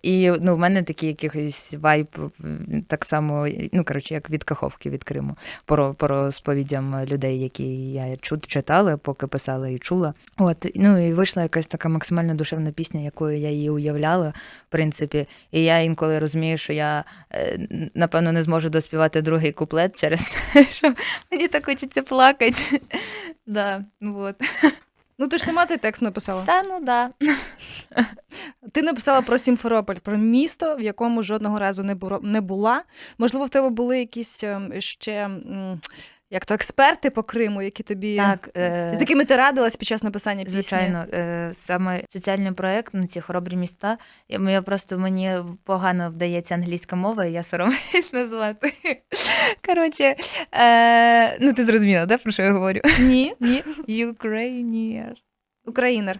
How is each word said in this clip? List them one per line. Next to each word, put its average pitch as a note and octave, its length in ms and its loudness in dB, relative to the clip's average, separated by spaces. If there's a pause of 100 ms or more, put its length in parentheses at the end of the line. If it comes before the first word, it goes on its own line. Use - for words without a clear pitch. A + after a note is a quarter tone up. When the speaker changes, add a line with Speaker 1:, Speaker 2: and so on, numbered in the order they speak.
Speaker 1:
І, F3+ 300 4 (100)
ну, F3+ 140 4
в E3 40 -2
мене F3+ 240 4
такий D#3+ 260 -4 (120)
якийсь D3+ 520 -6
вайб, D3+ 340 2 (360)
м, - 440 -6
так - 180 -4
само, D3 420 -2 (260)
ну, F3 100 2
коротше, D3 300 -6
як D3+ 160 -8
від D3+ 140 -4
Каховки, - 460 -6
від C#3 140 -8
Криму, C#3 340 -6 (280)
по D3+ 100 2
ро-, C#3 180 2
по D3 140 -2
розповідям C#3 960 -2
людей, C3+ 340 -2
які C3 520 -6
я C3 260 -6
чу-, - 300 -6
читала, D3+ 500 2
поки C#3 300 -6
писала C3 420 -6
і B2+ 100 -6
чула. F3 340 -2 (240)
От, F3 280 2 (100)
ну, F#3+ 320 6
і E3 60 2
вийшла F3+ 300 2
якась D#3+ 240 -2
така D#3+ 220 -4
максимально E3 460 0
душевна D#3 360 -4
пісня, D#3 300 -6
якою D3+ 360 -4
я D3 120 -2
її D3 200 -2
уявляла, D3+ 600 0 (380)
в - 40 -12
принципі. D3+ 560 -2 (240)
І D#3+ 120 2
я E3 160 6
інколи D#3 400 0
розумію, D#3+ 380 0
що - 160 -6
я, D3+ 300 -2 (280)
е, - 240 -4
н-, E3 400 -8
напевно, E3 360 2
не E3 120 2
зможу D#3+ 260 0
доспівати D#3+ 520 2
другий D#3 300 2
куплет D#3+ 480 -2
через D#3+ 240 0 (160)
<laughs> - 140 -8
те, C#4+ 120 12
що - 280 0 (380)
мені F4 160 0
так D4 180 -2
хочеться C4+ 360 -4
плакати. C4 840 4
<laughs> F4+ 600 -10
Да, G3+ 360 -2 (180)
ну, G3+ 180 -6
от. G3 160 -6 (280)
<laughs> D4 100 4 (440)
Speaker 2:
Ну, C#4 100 -2
ти E4 100 -2
ж - 80 0
сама E4+ 200 2
цей E4+ 120 -2
текст G#3+ 240 -4
написала. G3 440 -4
Speaker 1:
Та, F4+ 180 4
ну, F#4 200 -6
да. B3 260 0 (100)
<laughs> - 1500 -4
Speaker 2:
Ти D#4 100 0
написала C#4 400 2
про A#3 160 2
Сімферополь, A3+ 580 0
про G#3 220 -4
місто, C#4 580 2
в B3 60 -8
якому A3+ 420 -2
жодного G#3 360 -2
разу G3 240 -2
не G3 120 -2
буро-, F#3+ 280 -6
не G#3 180 0
була. G#3 420 0 (340)
Можливо, B3 280 0
в B3+ 40 -8
тебе C4+ 200 2
були B3 300 0
якісь, A#3 440 -6
ем, G3 360 -6
ще, - 340 -8 (100)
м, F#3+ 560 -8 (500)
як F#3 160 -6
то, G#3 80 0
експерти C#4 560 4
по A3 140 -4
Криму, G#3 380 -2
які G3+ 220 -8
тобі, G#3 340 -4
Speaker 1:
Так, G3+ 400 2
е, F3 380 0
Speaker 2:
з - 40 -2
якими C#4+ 260 4
ти C#4 100 6
радилась B3+ 400 4
під - 120 -8
час A3 160 -2
написання G3+ 400 -4
пісні? F#3+ 180 -2
Speaker 1:
звичайно, F#3 520 0
е... E3+ 400 -2
саме F3+ 560 -2
соціальний G3 420 -2
проект, F#3+ 420 -2
ну, F#3 140 -2
ці F3 140 -8
хоробрі F3+ 340 -6
міста. G3+ 420 -4 (320)
Я... G#3+ 100 -4 (120)
я F#3+ 100 4
просто, F#3+ 360 -4
мені F#3+ 360 0 (300)
погано F3+ 460 0
вдається F3 460 -4
англійська F3 400 -4
мова, G3 300 -2
і E3 60 -2
я E3+ 120 -4
соромлюсь B3+ 680 -2
<laughs> - 40 -14
назвати. A3+ 600 -4 (920)
Коротше, D#4 500 2 (360)
е... A#3 880 6
Ну, C4 140 4
ти A#3 120 2
зрозуміла, G3+ 400 4
да, A3 120 2
про A3 140 -4
що G3 120 0
я G3 80 4
говорю? F#3+ 300 2 (180)
Speaker 2:
Ні. B3+ 380 6
Speaker 1:
<laughs> - 20 -20
Ні? B3 240 2 (420)
Ukrainier. A3+ 1080 -6 (520)
Speaker 2:
Українер. A3+ 540 -2